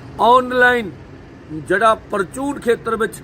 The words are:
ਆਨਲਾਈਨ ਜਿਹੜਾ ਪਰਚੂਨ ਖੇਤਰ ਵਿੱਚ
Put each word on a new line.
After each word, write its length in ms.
ਆਨਲਾਈਨ 720
ਜਿਹੜਾ 420
ਪਰਚੂਨ 640
ਖੇਤਰ 360
ਵਿੱਚ 180